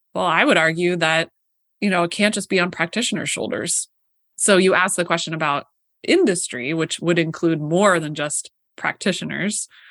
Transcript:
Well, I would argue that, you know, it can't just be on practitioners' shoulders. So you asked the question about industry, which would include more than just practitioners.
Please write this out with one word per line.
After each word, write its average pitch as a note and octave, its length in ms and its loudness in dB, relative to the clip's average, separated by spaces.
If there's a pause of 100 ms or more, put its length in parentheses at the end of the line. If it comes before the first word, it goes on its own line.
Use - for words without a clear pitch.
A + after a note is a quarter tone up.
(140)
Well, F#3 120 -2
I E3+ 180 4
would C4 140 4
argue E3 400 2
that, D#3+ 320 0 (520)
you G3+ 80 0
know, F3+ 140 2
it E3+ 80 -2
can't G#3 220 0
just G3+ 160 -6
be F#3+ 100 2
on F3+ 120 0
practitioners' - 580 -4
shoulders. - 600 -4 (480)
So G3+ 200 4
you F#3+ 160 4
asked F#3 220 2
the F3 100 -2
question E3+ 280 -4
about D3+ 320 -4 (380)
industry, F3+ 680 0
which D#3+ 260 -4
would E3+ 200 2
include D#3+ 420 0
more F3 380 2
than D3+ 160 -6
just D3 340 -6 (280)
practitioners. - 880 -4 (240)